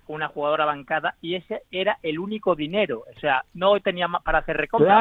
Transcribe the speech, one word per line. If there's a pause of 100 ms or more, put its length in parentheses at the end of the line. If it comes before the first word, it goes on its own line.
una
jugadora
bancada
y
ese
era
el
único
dinero. (100)
O
sea, (120)
no
tenía
ma-,
para
hacer
recompra. (140)